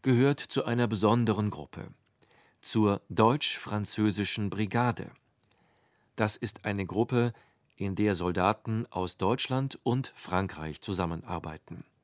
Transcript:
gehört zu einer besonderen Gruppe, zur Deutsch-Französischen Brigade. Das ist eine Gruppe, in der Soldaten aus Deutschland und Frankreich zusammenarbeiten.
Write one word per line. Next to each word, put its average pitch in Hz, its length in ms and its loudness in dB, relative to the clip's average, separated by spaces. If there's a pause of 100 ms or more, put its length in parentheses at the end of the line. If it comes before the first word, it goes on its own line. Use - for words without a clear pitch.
gehört 131 380 4
zu - 260 -2
einer 120 220 2
besonderen 107 640 2
Gruppe, - 400 -12 (760)
zur 104 340 2 (100)
Deutsch-Französischen 107 1400 0
Brigade. 110 640 -2 (1040)
Das 107 200 2
ist - 300 -6
eine 101 220 -2
Gruppe, 120 440 2 (440)
in 98 200 -4
der 104 200 2
Soldaten 92 760 0
aus - 280 -4
Deutschland 131 680 -2
und 131 320 0
Frankreich 85 680 -4
zusammenarbeiten. 87 1000 -6 (200)